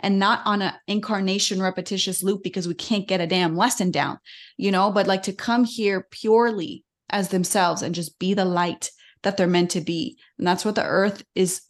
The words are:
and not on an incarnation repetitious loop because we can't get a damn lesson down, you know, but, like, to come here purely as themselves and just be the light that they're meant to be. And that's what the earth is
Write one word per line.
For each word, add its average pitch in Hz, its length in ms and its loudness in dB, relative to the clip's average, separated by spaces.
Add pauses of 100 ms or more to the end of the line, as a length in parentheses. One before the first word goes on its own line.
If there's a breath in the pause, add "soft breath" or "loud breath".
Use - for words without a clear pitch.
and 196 160 2
not 196 260 4
on 202 180 0
an 185 120 -2 (120)
incarnation 196 760 -2
repetitious 185 600 -4
loop 196 200 -2
because 175 260 -6
we 175 60 -4
can't 196 340 -4
get 190 120 0
a 170 60 0
damn 175 300 2
lesson 202 340 2
down, 139 280 -2 (380 loud breath)
you 196 140 0
know, 196 200 2
but, 196 160 2
like, 190 180 0
to 190 80 -4
come 240 320 0
here 202 460 -2
purely 220 720 2 (240)
as 196 220 -2
themselves 185 520 0
and 165 120 -4
just 165 240 -8
be 190 160 0
the 196 100 2
light 175 460 -2 (320 soft breath)
that 196 140 -2
they're 185 100 4
meant 175 240 4
to 175 120 -2
be. 165 340 -4 (220 soft breath)
And 180 80 -2
that's 180 180 2
what 214 120 -2
the 214 80 0
earth 202 380 0 (120)
is 185 360 0